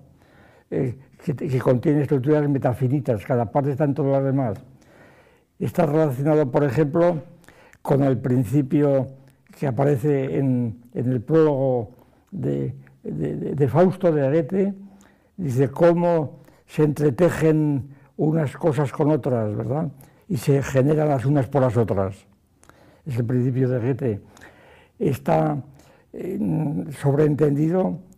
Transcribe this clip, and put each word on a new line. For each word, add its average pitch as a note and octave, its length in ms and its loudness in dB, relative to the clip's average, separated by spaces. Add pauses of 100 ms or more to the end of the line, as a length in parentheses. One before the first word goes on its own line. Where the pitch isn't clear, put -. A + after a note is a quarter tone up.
(680)
Eh, C#3+ 300 -4 (240)
que, C#3+ 120 -4
que C3 240 -4
contiene C#3+ 440 2
estructuras C#3+ 440 0
metafinitas, B2+ 800 -2
cada A#2+ 260 -2
parte C#3+ 200 0
está C#3 140 -2
en C#3 100 0
todo C#3 160 0
lo C3+ 120 2
demás. C3 360 -2 (960)
Está D#3+ 300 0
relacionado, D3 640 0
por D3 120 2
ejemplo, D#3 600 0 (580)
con C#3 220 2
el C3+ 160 2
principio C3+ 880 2 (520)
que D3+ 60 -4
aparece C#3 720 0
en, B2 460 -2 (100)
en B2 180 -2
el B2 100 -2
prólogo C3+ 680 2 (400)
de, C#3 460 -6 (260)
de, - 340 -6
de, - 200 -6
de C#3 120 2
Fausto, F3 440 2
de C#3+ 180 0
Goethe, F#3+ 440 0 (640)
dice C#3 300 0
cómo E3+ 720 2 (260)
se - 180 0
entretejen D3+ 1080 2 (260)
unas D#3 400 0
cosas D3 380 0
con D3+ 180 0
otras, A#2 420 0
¿verdad? B2+ 360 -4 (400)
Y E3 80 -4
se C#3 260 0
generan D3+ 460 2
las C3 160 0
unas C#3+ 220 2
por C#3 140 0
las B2 140 2
otras. G2 400 0 (920)
Es B2 120 -6
el B2 80 -2
principio B2+ 420 0
de B2+ 120 -2
Goethe. A#2 420 -4 (760)
Está, D#3 640 0 (520)
eh, G3 260 -8 (640)
sobreentendido, D3+ 960 0 (180)